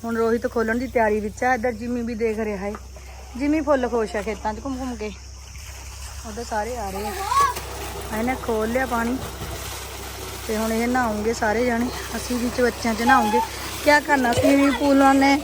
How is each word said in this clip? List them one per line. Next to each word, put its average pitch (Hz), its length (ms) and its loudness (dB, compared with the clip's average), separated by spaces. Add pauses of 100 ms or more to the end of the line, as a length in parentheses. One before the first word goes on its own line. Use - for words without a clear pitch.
ਹੁਣ 226 120 -2
ਰੋਹਿਤ 226 360 2
ਖੋਲਣ 226 260 0
ਦੀ 262 80 -4
ਤਿਆਰੀ 214 340 2
ਵਿੱਚ 208 240 -6
ਆ। 254 100 4
ਇੱਧਰ 247 180 -2
ਜਿਮੀ 240 300 -4
ਵੀ 233 120 -4
ਦੇਖ 214 240 -2
ਰਿਹਾ 214 180 -2
ਹੈ, 202 160 -6 (640)
ਜਿਮੀ 294 240 2
ਫੁੱਲ 269 280 2
ਖੁਸ਼ 220 280 -2
ਆ 202 60 -2
ਖੇਤਾਂ 214 320 -4
'ਚ 220 100 -12
ਘੁੰਮ 269 160 -6
ਘੁੰਮ 254 160 -6
ਕੇ, 214 140 -8 (1160)
ਉਧਰ 226 160 -10
ਸਾਰੇ 226 320 -4
ਆ 202 140 -6
ਰਹੇ 392 160 -6
ਆ। 415 60 -6 (1040)
ਇਹਨੇ 240 240 0
ਖੋਲ 220 300 0
ਲਿਆ 254 140 2
ਪਾਣੀ 233 300 0 (1300)
ਤੇ 220 100 -2
ਹੁਣ 220 160 0
ਇਹ 226 160 2
ਨਹਾਉਂਗੇ 226 460 0
ਸਾਰੇ 226 320 2
ਜਾਣੇ, 240 220 2 (280)
ਅਸੀਂ 247 220 -4
ਵਿੱਚ 240 220 -2
ਬੱਚਿਆਂ 233 340 2
'ਚ 208 80 -2
ਨਹਾਉਂਗੇ। 240 380 6 (440)
ਕਿਆ 294 160 8
ਕਰਨਾ, 269 320 2
ਸਵੀਮਿੰਗ 277 460 6
ਪੂਲਾਂ 277 360 6
ਨੇ 277 300 6